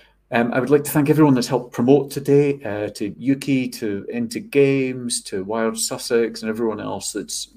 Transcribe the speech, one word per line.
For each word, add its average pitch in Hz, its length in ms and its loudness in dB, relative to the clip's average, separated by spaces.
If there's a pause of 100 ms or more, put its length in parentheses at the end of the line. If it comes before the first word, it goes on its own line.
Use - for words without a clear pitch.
(340)
Um, 120 200 2
I 131 80 2
would 123 80 -4
like 143 160 4
to - 60 -6
thank 147 180 2
everyone 151 240 6
that's 120 160 0
helped 123 240 -2
promote 135 360 4
today, 143 540 2
uh, 104 280 -4
to 104 280 -6
Yuki, 135 480 0
to 101 400 -6
Into 120 320 -6
Games, 131 840 0
to 98 200 -8
Wired 113 340 -2
Sussex, 117 640 -2
and 110 80 -6
everyone 110 300 -2
else 101 320 -8
that's, - 460 -8